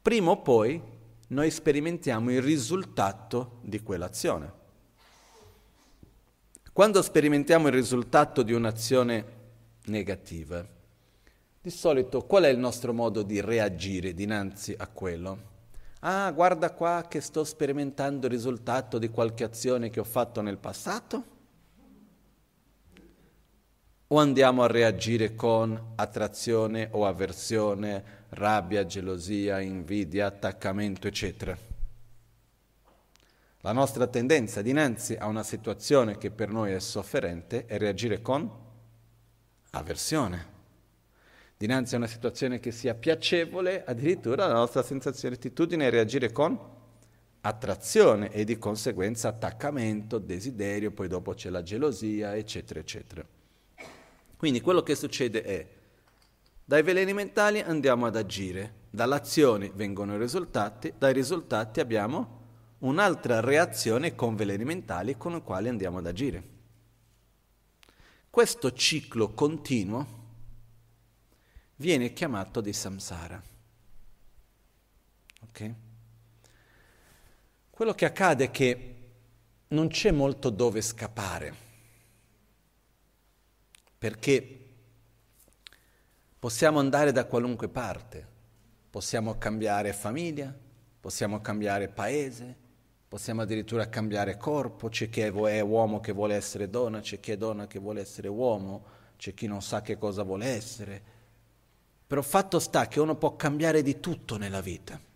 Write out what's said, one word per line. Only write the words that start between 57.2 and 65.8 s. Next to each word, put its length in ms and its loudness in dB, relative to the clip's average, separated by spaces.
andiamo 460 2
ad 100 -2
agire, 720 -6
dall'azione 840 4
vengono 400 -4
i 40 -2
risultati, 800 -4
dai 160 6
risultati 680 0
abbiamo 580 -2
un'altra 600 2
reazione 760 2
con 200 0
veleni 300 -2
mentali 540 -4
con 160 -6
i 80 -6
quali 260 -4
andiamo 300 -4